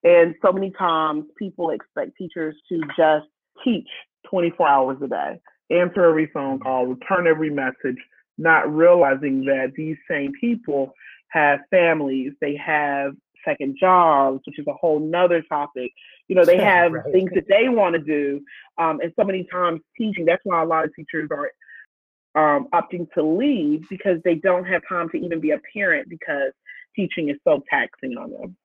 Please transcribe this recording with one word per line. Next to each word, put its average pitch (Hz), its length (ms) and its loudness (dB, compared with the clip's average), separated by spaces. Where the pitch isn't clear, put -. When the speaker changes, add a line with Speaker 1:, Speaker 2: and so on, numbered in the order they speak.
Speaker 1:
And 170 380 6
so 190 100 4
many 196 180 -4
times 156 540 -2
people 175 320 -8
expect - 460 -10
teachers 160 400 -10
to 170 120 -4
just 156 300 2
teach 233 260 -2
twenty-four 170 360 0
hours 135 360 2
a 135 60 -6
day, 76 320 -6
answer 180 340 2
every 156 280 4
phone 135 280 -6
call, 131 260 -2
return 175 400 -2
every 156 240 2
message, 131 480 -6
not 156 360 2
realizing 143 680 4
that 135 320 -2
these 156 200 -8
same 143 320 -4
people 147 540 -4
have 143 320 2
families, 147 720 0
they 143 160 -4
have 143 560 -2
second 139 340 -4
jobs, 156 680 4
which - 120 -14
is 147 100 -10
a 143 40 -6
whole 151 280 0
nother 170 420 0
topic. 143 480 -6
You 185 80 0
know, 180 80 6
they 175 140 6
Speaker 2:
<laughs> - 0 -
Yeah, 185 240 4
Speaker 1:
have 170 100 2
Speaker 2:
right. 160 200 -6
Speaker 1:
things 185 220 2
that 180 140 -2
they 220 200 4
wanna 196 300 2
do. 143 420 -4
Um, 160 220 -2
and 165 180 -4
so - 60 2
many 190 260 -4
times 175 300 -2
teaching, 202 280 -6
that's 170 200 2
why 175 180 0
a 160 40 0
lot 160 180 0
of 156 100 -8
teachers 156 360 -8
are, 143 200 -6
um, 147 380 2
opting 170 400 -2
to 160 100 0
leave 160 680 0
because 185 340 -2
they 170 120 2
don't 180 280 0
have 180 240 -2
time 170 220 -4
to - 80 -6
even 170 220 -6
be 151 100 -2
a 147 100 -2
parent 175 340 -2
because 147 440 -6
teaching 175 320 -4
is 143 80 -4
so 147 220 2
taxing 127 480 -6
on 139 140 -14
them. - 340 -16